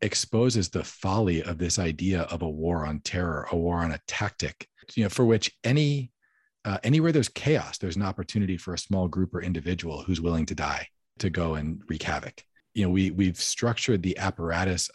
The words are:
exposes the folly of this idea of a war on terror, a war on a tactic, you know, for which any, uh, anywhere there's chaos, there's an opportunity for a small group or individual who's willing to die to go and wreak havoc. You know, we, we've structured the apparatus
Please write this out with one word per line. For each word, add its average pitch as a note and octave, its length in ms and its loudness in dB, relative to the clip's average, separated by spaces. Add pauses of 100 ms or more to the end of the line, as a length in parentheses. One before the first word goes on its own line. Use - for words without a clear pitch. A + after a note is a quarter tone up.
exposes A2+ 680 2
the D#2+ 160 -4
folly F#2+ 580 0
of F2 140 -6
this E2+ 200 -2
idea F2 460 0
of E2+ 200 -6
a E2 60 -2
war D#2+ 360 -2
on D2+ 160 -4
terror, E2+ 500 -4
a F2 60 0
war E2+ 220 2
on E2+ 120 0
a D2 160 -4
tactic, - 600 -6 (280)
you A#2 80 4
know, G2+ 60 2
for B2+ 160 2
which A2+ 260 4 (140)
any, C#3+ 460 2 (540)
uh, G2 180 -2
anywhere D#3 280 4
there's D3 160 4
chaos, - 500 0
there's F#2 200 -4
an G2+ 60 0
opportunity F#2+ 520 -2
for F2 180 -8
a E2+ 40 -6
small F#2 320 0
group F#2 240 0
or F2 80 -4
individual E2+ 600 -4
who's F2 200 0
willing E2 240 2
to - 100 -6
die C#2+ 320 -4 (320)
to G2 100 0
go E2 260 -2
and D#2 340 -4
wreak D#2 140 -4
havoc. - 380 -6 (320)
You G#2 100 0
know, F2+ 60 2
we, F#2+ 220 4
we've F#2 240 2
structured - 640 0
the F2+ 160 0
apparatus F2+ 760 -2